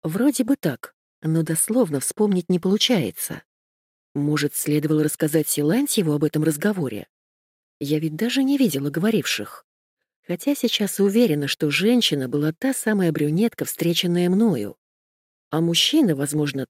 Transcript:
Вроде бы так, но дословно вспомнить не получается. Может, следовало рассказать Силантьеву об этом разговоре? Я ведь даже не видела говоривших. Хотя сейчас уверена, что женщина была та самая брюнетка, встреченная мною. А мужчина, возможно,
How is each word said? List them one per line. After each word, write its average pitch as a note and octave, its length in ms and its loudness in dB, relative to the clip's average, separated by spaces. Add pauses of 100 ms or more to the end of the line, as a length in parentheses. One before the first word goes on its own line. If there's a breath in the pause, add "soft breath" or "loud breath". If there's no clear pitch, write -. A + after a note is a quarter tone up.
Вроде A#3 420 2
бы C4 120 2
так, - 380 -6 (280)
но D#3+ 200 2
дословно D#3+ 580 0
вспомнить G3 480 0
не F3+ 100 2
получается. F#3 840 0 (720)
Может, D3 400 0
следовало D3+ 500 0
рассказать D3+ 440 0
Силантьеву E3+ 640 0
об D3 120 2
этом D3+ 180 0
разговоре? D3+ 640 -2 (720)
Я C#3+ 180 0
ведь D#3 180 -4
даже B3 260 0
не C#4 140 2
видела D3 320 0
говоривших. E3+ 800 -2 (600)
Хотя A3 280 -2
сейчас - 440 -2
уверена, G3 500 2
что D3+ 220 -2
женщина F3 580 0
была D3 240 0
та C4+ 200 -4
самая G3 400 0
брюнетка, D#3 520 0
встреченная F3 680 0
мною. F3+ 480 2 (720)
А D#3 100 0
мужчина, E3+ 560 2
возможно, C#3+ 540 -2